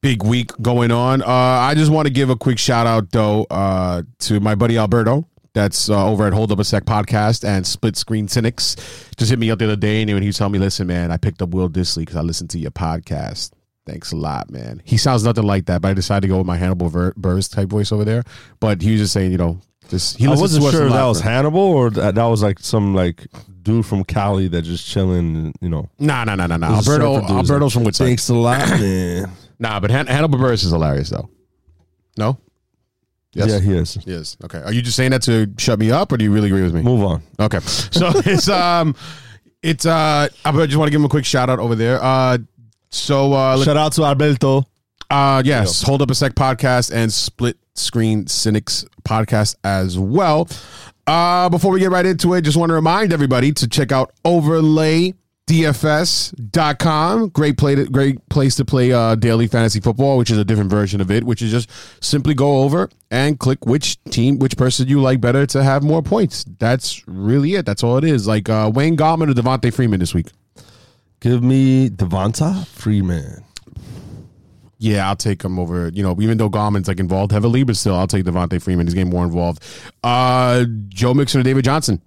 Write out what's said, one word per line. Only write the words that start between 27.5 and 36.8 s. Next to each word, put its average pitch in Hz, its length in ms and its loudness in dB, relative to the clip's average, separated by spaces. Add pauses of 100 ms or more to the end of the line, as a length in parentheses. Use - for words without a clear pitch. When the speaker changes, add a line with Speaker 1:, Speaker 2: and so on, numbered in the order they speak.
Speaker 1:
Alberto's 143 220 2
from 120 100 0
Woodside. 113 240 0
Speaker 2:
Thanks 123 220 0
a 120 60 2
lot, 120 340 2
<coughs> 175 100 2
man. 90 500 -2 (300)
Speaker 1:
Nah, 110 200 -4
but 101 120 0
Han-, 139 160 0
Hannibal 139 320 2
Buress 120 240 2
is 90 80 2
hilarious, 76 380 0
though. - 200 -8 (880)
No? 113 200 -2 (960)
Yes? 107 160 0
Speaker 2:
Yeah, 104 100 2
he 95 140 2
is. 80 320 -2
Speaker 1:
Yes. 85 380 -12
Okay. 85 160 -14
Are 92 140 -8
you 120 80 -2
just 120 140 -4
saying 127 160 0
that 131 120 0
to 110 340 2
shut 110 220 0
me 110 120 2
up, 170 200 0
or 127 60 0
do 110 60 2
you 107 80 2
really 104 160 4
agree 95 160 2
with 85 100 0
me? 82 80 0